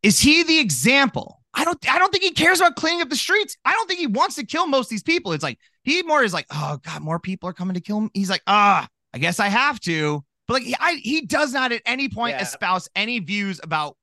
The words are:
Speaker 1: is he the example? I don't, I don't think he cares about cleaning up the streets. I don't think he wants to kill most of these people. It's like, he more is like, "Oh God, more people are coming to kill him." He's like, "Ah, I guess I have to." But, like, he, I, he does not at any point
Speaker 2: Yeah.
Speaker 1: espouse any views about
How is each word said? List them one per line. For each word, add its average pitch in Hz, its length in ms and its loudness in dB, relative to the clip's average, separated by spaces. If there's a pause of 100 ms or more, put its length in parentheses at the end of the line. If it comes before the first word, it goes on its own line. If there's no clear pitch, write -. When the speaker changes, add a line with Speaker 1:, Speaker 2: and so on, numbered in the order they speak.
Speaker 1:
is 208 160 6
he 311 240 6
the 320 160 4
example? 233 800 0 (120)
I 294 100 -2
don't, 339 140 0 (140)
I 294 60 4
don't 370 140 4
think 370 120 0
he 370 80 0
cares 339 280 4
about 349 160 4
cleaning 339 260 -2
up 269 80 -4
the 294 60 -4
streets. 403 400 0 (100)
I 302 80 2
don't 440 140 -2
think 359 120 -4
he 320 80 -2
wants 254 280 0
to 277 100 -8
kill 339 220 -2
most 269 200 0
of - 20 -18
these 214 140 -6
people. 330 300 0
It's 151 100 -4
like, 127 160 -6 (240)
he 359 200 0
more 302 200 2
is 190 100 0
like, 160 180 -4
"Oh 147 320 -6
God, 156 180 -12
more 156 180 -4
people 185 300 -8
are 175 40 -12
coming 185 220 -6
to 180 40 -4
kill 208 180 -6
him." 214 160 -4
He's 196 160 -2
like, 190 160 -2
"Ah, 202 420 4 (260)
I 120 60 -10
guess 170 200 0
I 202 80 2
have 240 340 0
to." 151 420 -2 (240)
But, 233 80 -2
like, 254 80 -2
he, 254 160 -4
I, 339 160 0
he 294 300 -2
does 285 280 0
not 262 180 0
at 233 140 -4
any 254 240 -2
point 233 260 -4
Speaker 2:
Yeah. - 80 -6
Speaker 1:
espouse 185 520 -4
any 233 240 -2
views 196 440 -4
about 156 400 -4